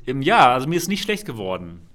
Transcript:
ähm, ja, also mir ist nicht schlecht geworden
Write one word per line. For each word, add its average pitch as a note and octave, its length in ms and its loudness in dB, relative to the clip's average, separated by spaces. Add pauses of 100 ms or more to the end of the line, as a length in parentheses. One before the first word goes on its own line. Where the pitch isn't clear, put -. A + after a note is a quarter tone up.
ähm, C3 160 -4
ja, D3+ 320 6
also C3 120 -2
mir E3+ 100 0
ist F3 120 -4
nicht G3 140 -4
schlecht G#3 240 -6
geworden F2+ 560 -8 (120)